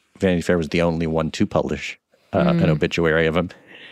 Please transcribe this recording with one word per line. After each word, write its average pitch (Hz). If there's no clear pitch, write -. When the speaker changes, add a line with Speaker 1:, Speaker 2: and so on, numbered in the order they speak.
Speaker 1:
Vanity 90
Fair 90
was 80
the 85
only 85
one 80
to 104
publish, -
uh, 98
an 87
Speaker 2:
Mm. 90
Speaker 1:
obituary 80
of 80
him 87